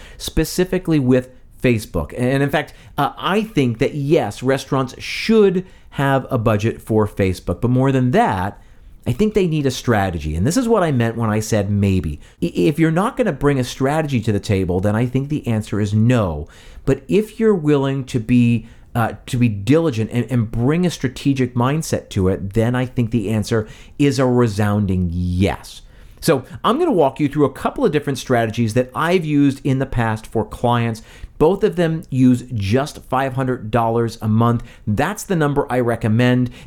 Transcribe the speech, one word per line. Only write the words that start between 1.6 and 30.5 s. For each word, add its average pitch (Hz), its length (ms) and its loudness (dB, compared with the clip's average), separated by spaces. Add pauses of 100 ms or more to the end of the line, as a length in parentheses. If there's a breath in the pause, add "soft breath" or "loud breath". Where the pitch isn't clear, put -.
And 135 280 0
in - 80 -2
fact, 151 240 -4 (200 loud breath)
uh, 143 220 -2
I 185 240 -2
think 135 380 0
that 135 160 0
yes, 139 480 0
restaurants 135 580 -2
should 196 640 2 (260 soft breath)
have 139 380 0
a 135 80 -2
budget 110 460 0
for 107 240 2
Facebook, 92 540 -2
but 120 100 0
more 131 200 2
than 127 200 2
that, 120 500 0 (460 soft breath)
I 117 40 -2
think 214 220 0
they 190 140 2
need 151 180 -2
a 131 60 2
strategy. 90 640 -2
And 87 100 0
this 170 120 0
is 254 100 -2
what 226 160 2
I 160 80 0
meant 117 260 0
when 113 140 0
I 107 80 0
said 104 320 0
maybe. 95 480 0 (200 soft breath)
I, 175 140 -2
if 165 240 2
you're 165 140 4
not 196 260 -2
gonna 220 160 0
bring 139 260 0
a 127 40 0
strategy 139 580 -2
to 113 100 -2
the 101 80 2
table, 95 400 0
then 104 160 0
I 123 120 0
think 131 220 -4
the 147 180 -4
answer 107 340 -2
is 104 140 0
no. 107 520 2 (380 loud breath)
But 135 220 0
if 214 320 0
you're 220 160 4
willing 139 500 0
to 127 140 -4
be, 117 480 2 (280 loud breath)
uh, 113 180 -2 (140)
to 127 100 -4
be 120 100 4
diligent 113 640 0
and, 120 200 -2
and 117 180 0
bring 135 340 0
a 180 60 2
strategic 131 640 -2
mindset 131 560 -2
to 92 180 0
it, 95 260 -4
then 113 220 0
I 127 120 -2
think 117 240 -4
the 104 180 -2
answer 110 380 -2 (320 loud breath)
is 143 180 2
a 131 80 2
resounding 104 840 2
yes. 90 720 -2 (380 soft breath)
So 139 220 0 (200 loud breath)
I'm 285 160 2
gonna 349 120 2
walk 156 280 2
you 147 100 0
through 147 160 2
a 127 80 -2
couple - 320 -4
of 180 60 2
different - 260 -2
strategies 117 560 0
that 123 220 0
I've 156 280 0
used 143 400 2
in 135 140 0
the 135 80 -2
past 113 400 -2
for 110 180 -2
clients. 117 600 -2 (340 loud breath)